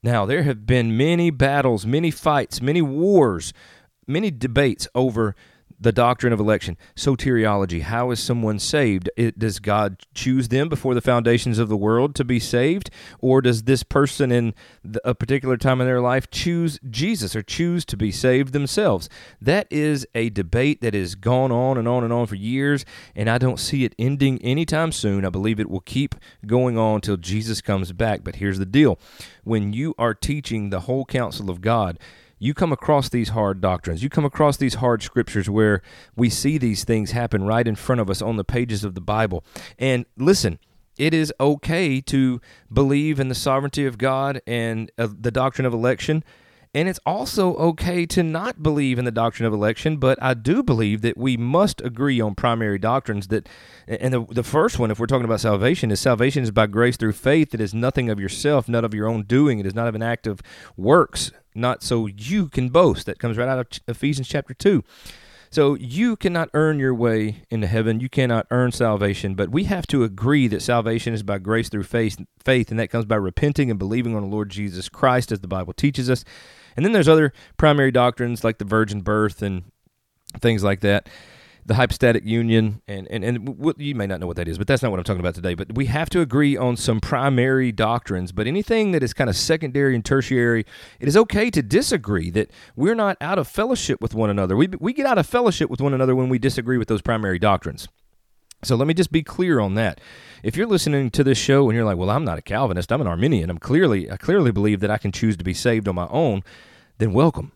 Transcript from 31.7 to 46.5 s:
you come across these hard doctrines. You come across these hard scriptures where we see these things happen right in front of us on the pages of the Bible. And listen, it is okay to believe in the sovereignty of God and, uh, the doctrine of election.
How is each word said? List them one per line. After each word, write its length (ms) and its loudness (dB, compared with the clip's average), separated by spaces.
you 120 0
come 180 0
across 360 0
these 200 -2
hard 320 -2
doctrines. 420 -2
You 60 -4
come 160 0
across 320 2
these 180 0
hard 300 0
scriptures 440 -2
where 320 4
we 120 4
see 300 0
these 240 0
things 300 0
happen 320 -2
right 240 2
in 80 -2
front 240 0
of 100 0
us 100 -2
on 160 -2
the 60 -4
pages 400 -2
of 140 -6
the 40 -8
Bible. 440 -2
And 280 0
listen, 420 2
it 160 0
is 240 0
okay 640 0
to 400 0
believe 480 2
in 80 0
the 80 -4
sovereignty 500 -2
of 100 -4
God 480 -2
and, 540 -4
uh, 80 0
the 140 -2
doctrine 360 -2
of 60 0
election. 520 0